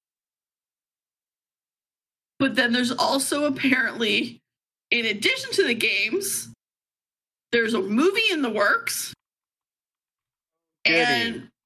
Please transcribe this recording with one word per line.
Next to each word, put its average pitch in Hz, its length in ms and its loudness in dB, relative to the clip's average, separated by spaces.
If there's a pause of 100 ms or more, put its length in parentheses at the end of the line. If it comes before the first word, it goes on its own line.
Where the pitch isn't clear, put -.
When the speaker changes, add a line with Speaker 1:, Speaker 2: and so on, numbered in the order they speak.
(2500)
Speaker 1:
but 269 160 2
then 240 160 2
there's 247 200 0
also 277 540 0
apparently, 247 960 0 (520)
in 233 140 0
addition 339 480 -2
to 349 140 4
the 240 60 2
games, 220 800 -4 (1000)
there's 233 220 2
a 196 80 0
movie 294 400 2 (100)
in 320 100 -2
the 247 80 -2
works - 640 -2 (1700)
Speaker 2:
Goody. - 120 4
Speaker 1:
and 233 520 0 (160)